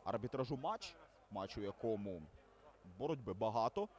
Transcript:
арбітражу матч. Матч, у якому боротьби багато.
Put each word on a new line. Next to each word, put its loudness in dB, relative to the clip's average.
арбітражу 0
матч. -2
Матч, -4
у -2
якому 0
боротьби 0
багато. 2